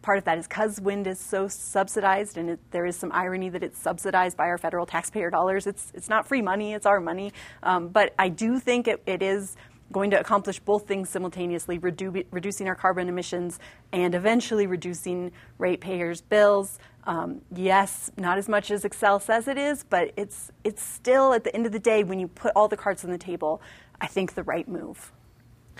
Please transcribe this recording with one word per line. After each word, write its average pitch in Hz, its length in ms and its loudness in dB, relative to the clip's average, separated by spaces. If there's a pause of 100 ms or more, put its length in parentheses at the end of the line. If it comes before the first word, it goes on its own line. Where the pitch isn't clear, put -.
part 202 160 2
of 190 60 -4
that 165 140 2
is 170 100 -8
'cause 214 340 -2
wind 196 240 -2
is 190 140 -6
so 196 280 -2
subsidized, 196 880 0
and 170 140 -4
it, 165 80 -6 (120)
there 175 140 -2
is 175 100 -2
some 180 160 -8
irony 185 380 -2
that 180 120 -8
it's - 160 -8
subsidized 185 600 0
by 160 100 2
our 175 100 0
federal 170 280 -4
taxpayer 170 440 -4
dollars. 190 380 0
It's, - 260 -8
it's - 160 -12
not 220 160 2
free 269 160 -2
money, 208 320 -2
it's 208 120 -2
our 202 140 6
money. 185 340 -6 (280)
Um, 175 280 0
but 202 280 4
I 190 120 4
do 226 300 0
think 240 280 0
it, - 180 0
it 185 160 -2
is 196 340 -2 (360)
going 196 200 0
to 196 80 6
accomplish 202 400 0
both 208 280 0
things 196 220 -4
simultaneously, 175 720 -4
redu-, 185 520 -4
reducing 190 360 -6
our 185 80 -2
carbon 180 340 2
emissions 175 500 -4 (320)
and 180 240 2
eventually 214 520 2
reducing 180 640 -6 (280)
ratepayers' 175 640 -2
bills. 202 580 4 (260)
Um, 170 360 -4 (120)
yes, 190 640 2
not 185 200 0
as 196 120 -2
much 208 220 0
as 208 140 -2
Excel 202 340 2
says 226 280 0
it 269 100 -2
is, 285 260 -2
but 175 340 0
it's, - 340 -8 (120)
it's 208 200 -4
still, 262 500 4
at 226 100 2
the - 120 -4
end 226 100 0
of 226 60 -2
the 214 80 -4
day, 214 240 4
when 190 160 -4
you 180 80 -4
put - 280 -4
all 214 120 8
the 208 100 -2
cards - 260 -4
on 175 80 -6
the 175 60 -4
table, 170 440 -4 (400)
I - 60 -4
think - 280 -2
the 180 80 -4
right - 240 -4
move. - 440 -12 (680)